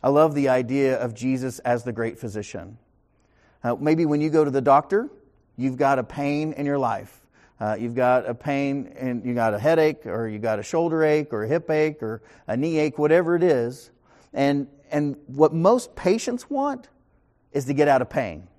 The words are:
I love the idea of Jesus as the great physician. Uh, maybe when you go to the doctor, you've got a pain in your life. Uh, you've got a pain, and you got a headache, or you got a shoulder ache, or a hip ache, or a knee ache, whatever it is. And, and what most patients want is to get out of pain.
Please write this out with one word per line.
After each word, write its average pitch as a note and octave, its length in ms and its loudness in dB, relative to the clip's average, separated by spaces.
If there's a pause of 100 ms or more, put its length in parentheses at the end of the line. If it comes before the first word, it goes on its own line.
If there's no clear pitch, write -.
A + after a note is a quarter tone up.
I B2+ 60 2
love D3 260 4
the C#3 140 2
idea B2+ 500 2
of A#2 160 -4
Jesus B2+ 440 -4
as A#2+ 240 0
the B2 80 -6
great A2 280 -6
physician. G#2 580 -10 (840)
Uh, A#2+ 160 0
maybe D#3+ 260 2
when D3 160 0
you D#3 80 0
go D#3 160 4
to C#3+ 60 -2
the C3+ 100 0
doctor, D3+ 480 4 (460)
you've B2+ 220 -4
got C#3 200 2
a B2 60 -2
pain D3 500 -4
in C#3+ 140 -6
your C#3+ 100 0
life. A2+ 480 -6 (340)
Uh, G#2+ 200 -4
you've A#2 160 -6
got B2+ 340 2
a A#2 60 -6
pain, C#3 600 -4
and B2 300 -6
you B2 80 -4
got A2+ 220 0
a - 20 -4
headache, D#3 480 2
or A2+ 220 -4
you G#2+ 100 -8
got G#2+ 220 -2
a - 20 -8
shoulder D#3+ 420 -2
ache, D3+ 300 0
or G#2+ 120 -4
a - 20 -6
hip D#3+ 240 -2
ache, D3+ 320 0
or A2 180 -8 (240)
a - 100 -4
knee D#3 220 -2
ache, D3+ 220 -2
whatever E3 360 4
it E3 60 2
is. C3 480 0 (440)
And, C#3 340 0 (240)
and D3 240 -2 (100)
what C#3+ 260 4
most F#3+ 440 2
patients A3+ 520 -2
want C#4 420 -6 (640)
is C#3+ 120 -2
to C#3 80 -2
get C#3+ 140 4
out C3 160 4
of A#2+ 60 -6
pain. F2+ 380 -6 (120)